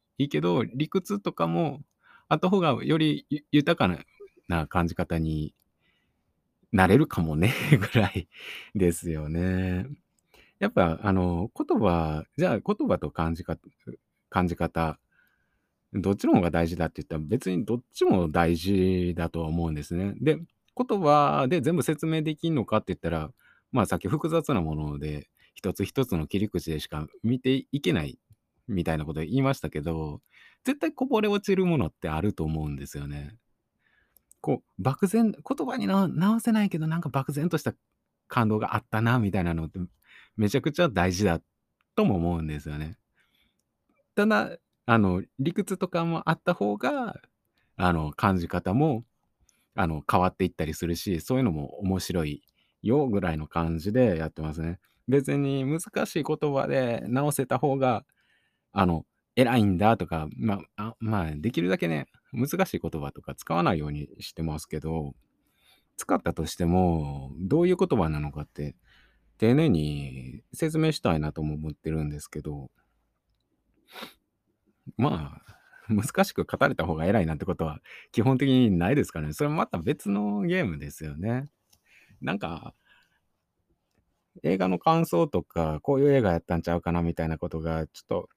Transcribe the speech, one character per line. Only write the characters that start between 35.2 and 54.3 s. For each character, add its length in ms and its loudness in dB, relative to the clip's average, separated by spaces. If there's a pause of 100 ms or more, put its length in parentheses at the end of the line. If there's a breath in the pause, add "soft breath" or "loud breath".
言 340 -6
葉 100 -4
に 100 -4
な-、 220 4
直 320 2
せ 120 2
な 120 4
い 60 2
け 80 -2
ど、 80 -2
な 120 0
ん 20 -4
か 80 -4
漠 240 -2
然 160 0
と 100 0
し 40 -12
た 120 -4 (540)
感 200 2
動 100 2
が 160 -2
あ 40 2
っ 100 -8
た 120 -2
な、 180 4
み 120 2
た 100 0
い 40 0
な 100 0
の 100 -2
っ 60 -8
て、 100 -8 (560 soft breath)
め 140 2
ち 60 2
ゃ 60 0
く 100 0
ち 100 2
ゃ 60 4
大 240 2
事 120 0
だ 160 4 (540)
と 100 2
も 120 4
思 220 0
う 40 -4
ん 40 -4
で 140 -6
す 80 -12
よ 100 -6
ね。 200 -10 (1160)
た 120 2
だ、 300 2 (300)
あ 120 6
の、 240 4 (160)
理 140 -2
屈 260 -2
と 100 -4
か 160 -2
も 240 -4
あ 40 4
っ 100 -6
た 120 0
方 220 -2
が、 440 -4 (560)
あ 160 2
の、 200 -2
感 260 2
じ 100 -6
方 260 -2
も、 300 2 (720)
あ 120 0
の、 220 -4
変 120 4
わ 80 4
っ 80 -8
て 80 0
い 40 4
っ 40 -16
た 120 -4
り 100 -4
す 120 -6
る 80 0
し、 260 -4
そ 160 -2
う 20 0
い 20 0
う 40 2
の 60 2
も 300 -6
面 180 0
白 260 -2
い 180 -6 (400)
よ 260 2
ぐ 120 2
ら 120 0
い 60 -2
の 80 -6
感 320 -2
じ 140 -4
で 260 4
や 100 -4
っ 20 -16